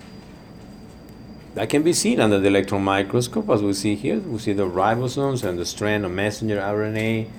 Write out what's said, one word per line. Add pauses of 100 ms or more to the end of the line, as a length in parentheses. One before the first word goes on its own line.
(1500)
That
can
be
seen
under
the
electron
microscope,
as
we
see
here.
We
see
the
ribosomes
and
the
strand
of
messenger
R
N
A (120)